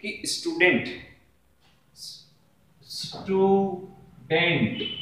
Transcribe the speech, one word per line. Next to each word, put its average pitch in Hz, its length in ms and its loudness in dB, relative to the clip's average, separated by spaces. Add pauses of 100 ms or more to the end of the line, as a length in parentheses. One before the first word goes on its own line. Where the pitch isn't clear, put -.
कि - 240 -10
स्टूडेंट, 170 640 0 (2000)
स्टूडेंट, 185 1900 0 (200)